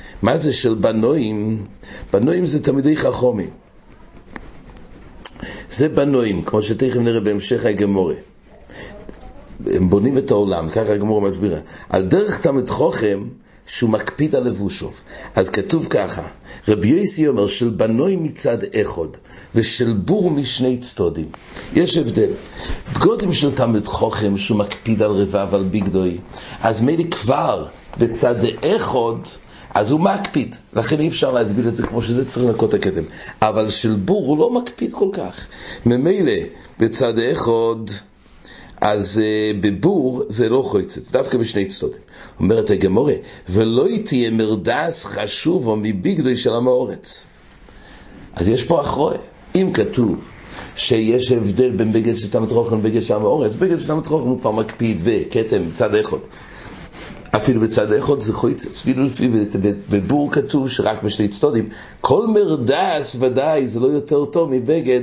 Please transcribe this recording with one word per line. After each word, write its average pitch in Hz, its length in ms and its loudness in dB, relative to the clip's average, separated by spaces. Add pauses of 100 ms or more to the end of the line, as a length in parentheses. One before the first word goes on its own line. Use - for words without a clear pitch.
(220)
מה 120 160 2
זה 151 160 0
של 117 200 2
בנויים? 110 880 0 (500)
בנויים 160 320 2
זה 147 180 0
תלמידי 147 340 2
חכמים. 123 520 0 (2250)
זה 147 180 2
בנויים, 131 520 2
כמו 107 200 0
שתכף 110 360 -2
נראה 117 220 0
בהמשך 104 460 0
הגמורה. 98 500 2 (1600)
הם 90 180 2
בונים 104 280 4
את - 140 0
העולם, 95 380 2
ככה 107 240 0
הגמורה 104 340 0
מסבירה. 90 320 -2 (300)
על 95 160 0
דרך 196 360 2
תלמיד 139 280 2
חכם 113 540 0 (420)
שהוא - 240 0
מקפיד 151 460 0
על 127 80 2
לבושו. 98 480 -4 (440)
אז 95 140 2
כתוב 120 400 0
ככה, 90 320 -2 (460)
רבי 104 200 4
יוסי 156 400 4
אומר, 110 200 2
"של 117 220 0
בנוי 113 460 2
מצד 143 420 -2 (180)
אחד, 87 320 -2 (480)
ושל 117 380 2
בור 165 380 2
משני 131 460 0
צדדים." 82 500 -2 (460)
יש 165 240 2
הבדל. 113 320 2 (640)
בגדים 214 400 2
של 135 220 0
תלמיד 113 320 2
חכם 107 500 0
שהוא 104 200 0
מקפיד 101 440 -2
על 107 100 4
רבב, 98 440 0
על 98 80 0
בגדוי, 92 540 0 (440)
אז 110 200 0
מילא 160 300 2
כבר 120 540 0 (320)
בצד 117 380 2 (280)
אחד, 120 520 0 (580)
אז 107 180 0
הוא 156 80 4
מקפיד. 196 560 0 (180)
לכן 117 260 0
אי 151 80 0
אפשר 151 240 0
להסביר 113 360 0
את 117 80 0
זה 127 80 -2
כמו 113 180 -2
שזה, 120 280 -2
צריך 123 160 0
לנקות 110 300 2
את 98 100 0
הכתם. 92 180 -2 (380)
אבל 110 280 2
של 110 260 0
בור 127 300 0
הוא 147 120 2
לא 196 140 2
מקפיד 247 420 -4
כל 190 200 0
כך. 95 340 -10 (380)
ממילא 143 460 4 (480)
בצד 113 400 2
אחד, 113 560 0 (1080)
אז, 104 420 2
אה, 107 280 2 (100)
בבור 127 680 2
זה 110 200 0
לא 127 120 2
חוצץ, - 500 -4
דווקא 127 260 0
בשני 104 280 0
צדדים. - 360 -6 (380)
אומרת 104 300 2
הגמרא, 101 440 4 (360)
"ולא 113 380 4 (180)
תהיה 120 260 0
מרדס 113 760 0
חשובו 117 680 -2
מבגדוי 113 640 0
של 113 160 0
עם 117 140 0
הארץ." 123 600 -2 (1080)
אז 87 160 0
יש - 140 2
פה 160 180 2
אחריה. - 380 -2 (360)
אם 185 180 2
כתוב 101 420 2 (600)
שיש 117 560 2
הבדל 113 380 4
בין 110 240 2
בגד 110 240 2
של 107 120 -6
תלמיד 110 200 0
חכם 113 280 2
לבגד 107 240 2
של - 120 0
עם 104 120 2
הארץ, 127 300 2
בגד 170 240 2
של 143 80 -6
תלמיד 156 180 -2
חכם 147 100 0
הוא 127 240 0
כבר 120 120 0
מקפיד 110 520 -2
בכתם, 113 580 0 (120)
צד 104 220 0
אחד. 104 220 0 (1160)
אפילו 113 260 2
בצד 107 320 2
אחד 135 280 2
זה 107 120 0
חוצץ. - 480 -2
אפילו 127 220 0
לפי, 123 240 0
ב-, 104 400 2
ב-, 101 60 2 (160)
בבור 117 420 0
כתוב 139 380 0
שרק 107 340 -2
בשני 104 240 0
צדדים. 113 420 0 (320)
כל 190 260 2
מרדס 156 920 2
ודאי 131 480 2
זה 110 120 -4
לא 123 80 4
יותר 143 380 0
טוב 160 260 0
מבגד 127 520 2